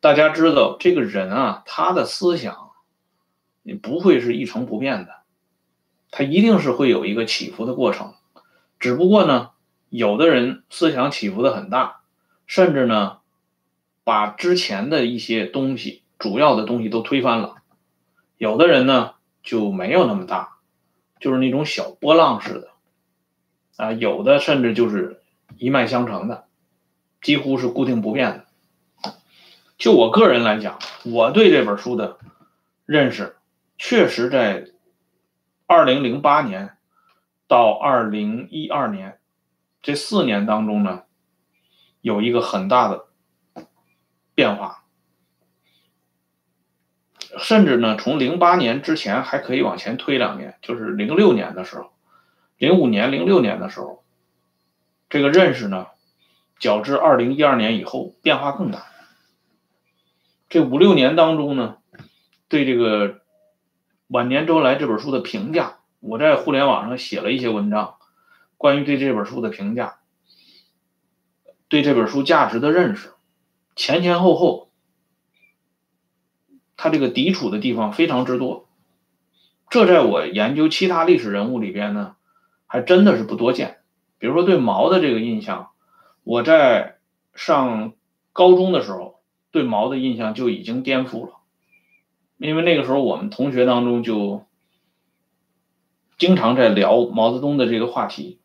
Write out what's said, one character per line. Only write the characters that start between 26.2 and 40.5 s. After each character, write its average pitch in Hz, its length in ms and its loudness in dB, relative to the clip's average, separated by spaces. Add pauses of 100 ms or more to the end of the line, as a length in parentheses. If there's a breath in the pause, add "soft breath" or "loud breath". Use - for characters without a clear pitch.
的， - 160 -12 (760)
几 147 140 0
乎 135 220 -2
是 123 100 -2
固 135 160 -2
定 123 180 -2
不 107 120 -4
变 127 160 -2
的。 - 160 -14 (1300 soft breath)
就 117 140 2
我 120 180 6
个 208 200 6
人 123 120 2
来 110 160 0
讲， 107 220 -10 (240)
我 117 280 0
对 202 200 6
这 135 140 4
本 104 120 -4
书 123 200 -6
的 104 200 -8 (680)
认 143 260 2
识， - 240 -10 (420)
确 220 300 2
实 120 220 -2
在 113 400 -2 (1000)
二 170 160 6
零 131 220 2
零 127 160 -4
八 147 200 4
年 101 360 -10 (680)
到 120 280 4
二 123 360 0
零 107 400 -6
一 156 200 -10
二 143 180 -4
年 98 320 -12 (640)
这 147 140 -6
四 185 280 -2
年 104 220 -2
当 110 200 -2